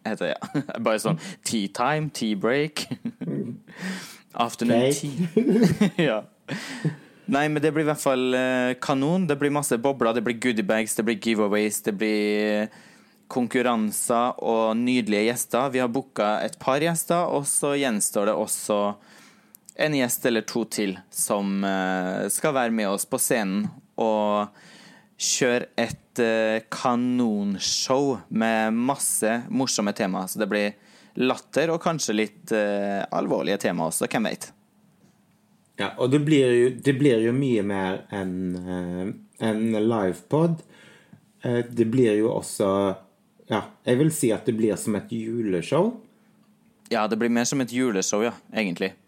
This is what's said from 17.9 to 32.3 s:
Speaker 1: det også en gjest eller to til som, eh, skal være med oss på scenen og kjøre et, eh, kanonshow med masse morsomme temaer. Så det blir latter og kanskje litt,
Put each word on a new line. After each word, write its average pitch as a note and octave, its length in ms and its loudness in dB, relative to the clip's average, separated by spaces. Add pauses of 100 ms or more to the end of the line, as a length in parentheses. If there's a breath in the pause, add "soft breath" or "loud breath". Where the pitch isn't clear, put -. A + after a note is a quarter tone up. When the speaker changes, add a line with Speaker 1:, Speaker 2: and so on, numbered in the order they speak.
Speaker 1:
det G#2 80 0
også G#2 400 -2 (960 loud breath)
en D3+ 240 0
gjest B2 280 -2
eller A2+ 200 2
to A#2 180 -2
til G2+ 300 -4 (140)
som, G2 560 -2
eh, F#2+ 680 -2
skal D#3 240 -2
være A#2+ 180 0
med G#2+ 160 0
oss G2 160 -2
på C3 160 -4
scenen G#2 460 0 (280)
og G#2 600 0 (600 loud breath)
kjøre - 600 0
et, - 460 -4
eh, A2+ 460 2
kanonshow B2 1600 0
med A2 460 0
masse A#2+ 720 0
morsomme A2+ 460 -2
temaer. F#2+ 360 -4
Så - 100 -8
det G#2+ 100 -2
blir G#2 260 0 (420 soft breath)
latter C3 560 0
og E3 100 -2
kanskje D#3+ 320 -2
litt, G#2+ 380 -2